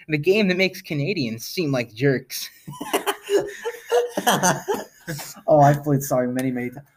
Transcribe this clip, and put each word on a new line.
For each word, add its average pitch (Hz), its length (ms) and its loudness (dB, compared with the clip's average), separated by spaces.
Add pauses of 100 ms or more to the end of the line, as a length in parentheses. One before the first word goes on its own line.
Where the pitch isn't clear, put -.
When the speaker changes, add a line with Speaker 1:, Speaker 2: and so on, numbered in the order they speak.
Speaker 1:
The 151 100 0
game 185 300 4
that 180 80 2
makes 185 260 0
Canadians 143 640 -4
seem 151 260 -2
like 123 240 -2
jerks. 127 560 0 (420)
<laughs> - 40 -2 (1200)
Speaker 2:
<laughs> - 100 -2 (1200)
Oh, 156 140 6
I've 143 240 6
played 139 180 2
Sorry 127 240 0
many, 131 240 -2
many 123 200 -4
times. - 140 -16 (120)